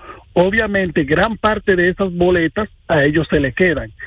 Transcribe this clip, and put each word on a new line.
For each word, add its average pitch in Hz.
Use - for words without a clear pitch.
obviamente 196
gran 180
parte 208
de 175
esas 185
boletas 175
a 151
ellos 151
se 156
le 135
quedan. 135